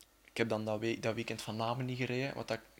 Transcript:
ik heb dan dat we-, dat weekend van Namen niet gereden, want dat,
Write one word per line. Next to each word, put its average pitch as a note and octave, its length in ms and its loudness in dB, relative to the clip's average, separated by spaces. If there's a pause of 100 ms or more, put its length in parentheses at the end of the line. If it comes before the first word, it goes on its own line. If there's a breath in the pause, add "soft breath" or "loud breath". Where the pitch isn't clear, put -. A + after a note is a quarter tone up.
(260)
ik - 120 -10
heb A#2 120 4
dan A2 160 0
dat G#2+ 140 2
we-, A2+ 200 0
dat A2+ 140 2
weekend A2+ 280 -4
van G#2+ 140 -4
Namen A#2 300 2
niet B2+ 120 -2
gereden, B2+ 380 0
want A#2+ 120 -6
dat, A2+ 120 0 (200)